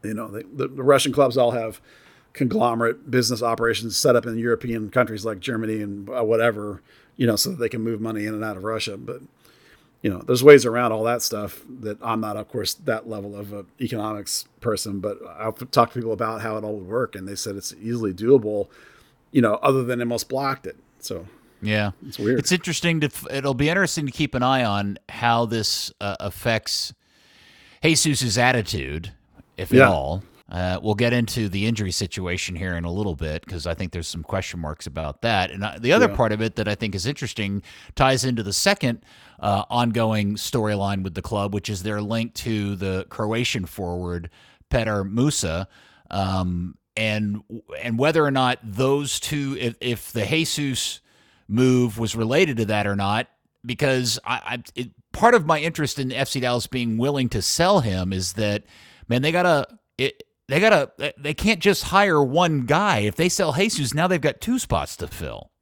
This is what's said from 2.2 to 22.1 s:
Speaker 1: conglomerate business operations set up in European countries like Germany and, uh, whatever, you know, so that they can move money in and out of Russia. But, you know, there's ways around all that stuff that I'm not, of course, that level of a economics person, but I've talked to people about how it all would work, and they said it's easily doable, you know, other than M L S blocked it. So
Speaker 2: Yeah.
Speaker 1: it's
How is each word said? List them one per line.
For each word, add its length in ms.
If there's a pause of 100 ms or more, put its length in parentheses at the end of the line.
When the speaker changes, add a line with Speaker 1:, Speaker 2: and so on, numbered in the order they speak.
Speaker 1:
conglomerate 760
business 320
operations 520
set 200
up 100
in 140
European 500
countries 340
like 160
Germany 440
and, 260
uh, 140
whatever, 580 (340)
you 120
know, 80
so 160
that 80
they 100
can 120
move 200
money 240
in 80
and 100
out 140
of 60
Russia. 340
But, 240 (800)
you 80
know, 160
there's 180
ways 220
around 260
all 120
that 180
stuff 400 (200)
that 200
I'm 200
not, 140
of 120
course, 260
that 340
level 280
of 180
a 120 (140)
economics 680 (140)
person, 400
but 200 (180)
I've 320
talked 240
to 60
people 140
about 280
how 160
it 60
all 140
would 100
work, 280
and 120
they 80
said 200
it's 240
easily 320
doable, 560 (640)
you 100
know, 140
other 280
than 180
M 100
L 40
S 80
blocked 420
it. 120 (200)
So 300 (340)
Speaker 2:
Yeah. 300 (160)
Speaker 1:
it's 100